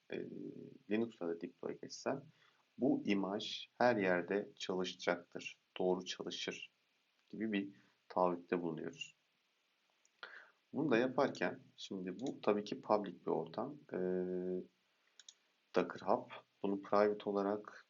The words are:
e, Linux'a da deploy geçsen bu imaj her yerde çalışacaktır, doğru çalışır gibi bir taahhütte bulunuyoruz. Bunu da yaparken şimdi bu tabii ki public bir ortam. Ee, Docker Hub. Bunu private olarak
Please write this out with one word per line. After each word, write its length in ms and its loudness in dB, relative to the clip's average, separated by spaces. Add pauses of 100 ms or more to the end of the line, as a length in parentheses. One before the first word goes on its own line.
(100)
e, 200 -6 (600)
Linux'a 380 0
da 120 -4
deploy 380 -8
geçsen 460 -6 (540)
bu 260 2
imaj 640 -2 (100)
her 180 6
yerde 600 2
çalışacaktır, 1040 -4 (200)
doğru 260 2
çalışır 680 -8 (580)
gibi 220 -4
bir 220 -2 (340)
taahhütte 540 2
bulunuyoruz. 540 -6 (1600)
Bunu 180 2
da 60 8
yaparken 640 2 (160)
şimdi 440 -6
bu 200 -4
tabii 240 2
ki 160 -6
public 400 0
bir 100 -6
ortam. 480 -2 (140)
Ee, 60 -4 (1800)
Docker 300 0
Hub. 240 2 (320)
Bunu 200 0
private 480 4
olarak 600 -2